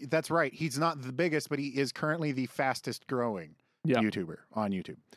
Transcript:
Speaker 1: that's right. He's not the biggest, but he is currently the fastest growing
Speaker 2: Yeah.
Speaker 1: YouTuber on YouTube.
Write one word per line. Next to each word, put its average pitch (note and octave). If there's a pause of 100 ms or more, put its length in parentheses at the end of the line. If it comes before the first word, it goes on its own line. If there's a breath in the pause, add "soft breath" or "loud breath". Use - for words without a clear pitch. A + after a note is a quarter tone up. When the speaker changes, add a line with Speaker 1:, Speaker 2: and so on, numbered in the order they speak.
Speaker 1:
that's D#3
right. D#3+
He's C#3
not D#3+
the C3
biggest, D#3
but C#3+
he C#3+
is C3+
currently D#3
the C3
fastest C3
growing G#2+ (280)
Speaker 2:
Yeah. C3+
Speaker 1:
YouTuber G2 (160)
on G#2+
YouTube. F#2 (200 soft breath)